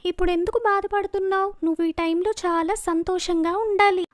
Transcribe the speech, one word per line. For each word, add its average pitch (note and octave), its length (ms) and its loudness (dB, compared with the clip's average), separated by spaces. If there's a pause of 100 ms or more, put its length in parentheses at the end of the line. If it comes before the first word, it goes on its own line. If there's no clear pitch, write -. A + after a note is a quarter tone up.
ఇప్పుడెందుకు F4+ 520 0
బాధపడుతున్నావ్? G4 1080 -2
నువ్వు E4 200 0
ఈ D#4+ 60 0
టైంలో E4+ 400 0
చాలా E4+ 440 0
సంతోషంగా F4 840 0
ఉండాలి." G4+ 560 2